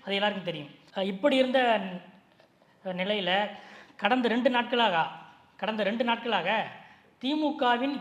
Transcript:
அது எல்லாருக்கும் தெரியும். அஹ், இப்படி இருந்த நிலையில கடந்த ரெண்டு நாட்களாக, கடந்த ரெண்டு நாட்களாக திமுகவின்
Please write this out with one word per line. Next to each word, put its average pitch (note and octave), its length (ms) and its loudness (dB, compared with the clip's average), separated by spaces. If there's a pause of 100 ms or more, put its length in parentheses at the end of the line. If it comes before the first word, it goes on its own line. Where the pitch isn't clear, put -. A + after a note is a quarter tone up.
அது G3 100 -4
எல்லாருக்கும் G3 300 -2
தெரியும். D#3 260 -8 (240)
அஹ், F#3+ 80 -4
இப்படி G#3+ 340 0
இருந்த B3+ 440 2 (1040)
நிலையில F#3+ 680 0 (460)
கடந்த A#3 320 2
ரெண்டு A#3+ 220 2
நாட்களாக, A#3 560 2 (500)
கடந்த G#3+ 260 -4
ரெண்டு A3+ 220 0
நாட்களாக A3 640 0 (540)
திமுகவின் C4+ 800 0